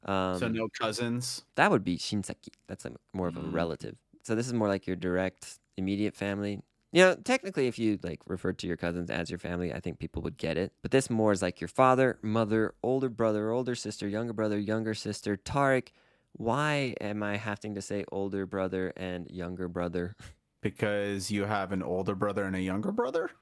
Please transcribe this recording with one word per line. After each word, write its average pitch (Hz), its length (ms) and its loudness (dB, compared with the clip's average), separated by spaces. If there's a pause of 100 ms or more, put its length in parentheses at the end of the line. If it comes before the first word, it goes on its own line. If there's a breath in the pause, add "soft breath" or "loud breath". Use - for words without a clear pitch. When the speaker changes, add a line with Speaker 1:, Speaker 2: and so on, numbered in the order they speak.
Speaker 1:
Um, 92 340 2
Speaker 2:
So 113 100 -2
no 113 200 -2
cousins? 117 760 -2 (120)
Speaker 1:
That 196 140 6
would 117 140 4
be 90 140 0
shinseki. - 500 -6 (180)
That's - 180 -14
a, - 80 -10 (200)
more 92 160 -2
of 85 80 -6
a - 40 -8
Speaker 2:
Mm. 80 120 -6
Speaker 1:
relative. 82 440 -2 (260)
So 113 120 0
this 123 120 0
is 123 80 -4
more 110 140 2
like 98 180 0
your 92 100 -2
direct, 90 600 -2 (180)
immediate 101 380 0
family. 101 480 -4 (300)
You 175 100 10
know, 185 140 8
technically, 196 500 0
if 120 120 -2
you, 110 240 2
like, 82 240 -6
referred 92 320 -2
to - 80 -6
your 85 120 0
cousins 85 320 -2
as 85 200 -2
your 85 80 -6
family, 87 360 -4
I 73 60 -6
think - 180 -6
people - 240 -6
would - 160 -6
get 80 180 -2
it. 92 160 -2 (100)
But - 100 -4
this 135 180 4
more 110 220 6
is, 90 100 2
like, 90 180 -2
your 85 80 -4
father, 127 540 4
mother, 110 600 2
older 131 280 2
brother, 107 400 2
older 123 240 0
sister, 104 340 -6
younger 113 240 -2
brother, 107 260 0
younger 110 360 0
sister. 104 420 -2
Tarek, 135 520 2 (440 soft breath)
why 135 680 0
am 104 220 -2
I 101 140 0
having 104 380 -4
to 98 80 -6
say 101 280 -4
older 98 360 -2
brother 92 500 -2
and 90 340 -6
younger 90 380 -6
brother? 87 500 -2
<laughs> - 60 -20 (380 loud breath)
Speaker 2:
Because 101 680 0
you 101 140 2
have 101 260 0
an 95 100 0
older 95 360 0
brother 101 260 0
and 95 140 -2
a 92 40 0
younger 95 300 0
brother? 262 400 -2 (120)